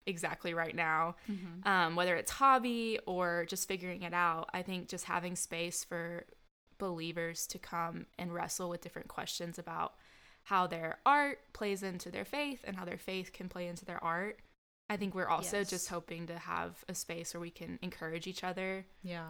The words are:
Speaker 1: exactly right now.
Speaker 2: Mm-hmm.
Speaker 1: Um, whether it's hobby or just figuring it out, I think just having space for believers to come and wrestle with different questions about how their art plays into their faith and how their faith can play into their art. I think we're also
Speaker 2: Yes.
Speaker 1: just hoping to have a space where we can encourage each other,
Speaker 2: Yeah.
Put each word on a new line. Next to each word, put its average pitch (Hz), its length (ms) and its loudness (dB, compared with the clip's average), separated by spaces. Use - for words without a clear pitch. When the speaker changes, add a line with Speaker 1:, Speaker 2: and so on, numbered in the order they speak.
Speaker 1:
exactly 170 480 -2
right 165 220 0
now. 165 400 4
Speaker 2:
Mm-hmm. 185 380 -4
Speaker 1:
Um, 175 280 6
whether 175 200 6
it's - 160 0
hobby 240 760 6
or 175 400 2
just 185 200 -2
figuring 180 360 -2
it 175 100 -4
out, 170 400 4
I 180 80 0
think 185 280 -4
just 180 160 -6
having 175 300 0
space 170 480 -2
for 170 420 -6
believers 165 680 -2
to - 120 -8
come 170 460 -2
and 175 140 -2
wrestle 170 360 -2
with 175 120 -4
different - 260 -10
questions - 500 -6
about 165 360 -4
how 185 240 4
their 165 380 -2
art 285 340 8
plays 202 280 0
into 180 300 -4
their 196 140 -4
faith 285 420 -2
and 190 80 -6
how 185 100 -6
their 175 120 -6
faith 185 360 -4
can 185 160 -8
play 175 180 -6
into 175 180 -8
their 175 180 -6
art. 175 360 0
I 208 100 0
think 190 180 -2
we're 185 120 2
also 170 320 4
Speaker 2:
Yes. 196 120 0
Speaker 1:
just 180 180 -2
hoping 170 380 -6
to 170 100 -6
have 170 500 -4
a 180 60 -6
space 170 400 -6
where 170 80 -6
we 170 80 -6
can 170 320 -10
encourage 170 460 -6
each 185 160 -6
other, 190 420 -2
Speaker 2:
Yeah. 170 280 -6